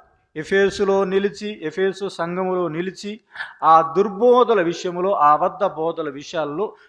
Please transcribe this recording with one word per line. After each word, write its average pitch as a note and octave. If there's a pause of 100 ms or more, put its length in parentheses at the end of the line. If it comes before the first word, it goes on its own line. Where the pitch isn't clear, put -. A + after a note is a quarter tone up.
(360)
ఎఫెసులో G3
నిలిచి, G3+
ఎఫెసు F#3+
సంఘములో F3+
నిలిచి F#3 (420)
ఆ D#3+
దుర్బోధల G#3+
విషయంలో, F3
ఆ D3
అబద్ధ F3+
బోధల D#3+
విషయాల్లో D3+ (120)